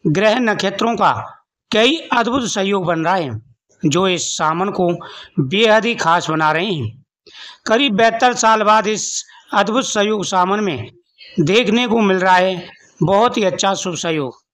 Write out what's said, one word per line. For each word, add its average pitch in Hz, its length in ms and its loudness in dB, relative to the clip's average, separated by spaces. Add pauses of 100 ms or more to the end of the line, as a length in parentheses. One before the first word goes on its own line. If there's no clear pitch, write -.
ग्रह 208 320 2
नक्षत्रों 214 560 -2
का 147 480 -2 (280)
कई 247 240 2
अद्भुत 240 560 -2
सहयोग 196 340 -2
बन 165 140 0
रहा 170 160 0
है, 127 260 -4 (440)
जो 175 220 2
इस 175 300 -2
सावन 170 320 -2
को 190 180 0 (520)
बेहद 214 460 2
ही 233 100 0
खास 165 340 0
बना 156 220 0
रहे 175 200 -2
हैं। 127 340 -8 (600)
करीब 226 320 0
बहत्तर 226 360 2
साल 220 300 2
बाद 214 240 4
इस - 380 -6 (280)
अद्भुत 220 320 0
सहयोग 208 400 -2
सावन 185 340 0
में 151 320 -4 (480)
देखने 202 480 2
को 226 120 0
मिल 196 180 2
रहा 185 180 4
है। 185 340 0 (340)
बहुत 208 340 2
ही 214 60 0
अच्छा 185 300 0
शुभ 180 220 -6
सहयोग 151 400 -4 (180)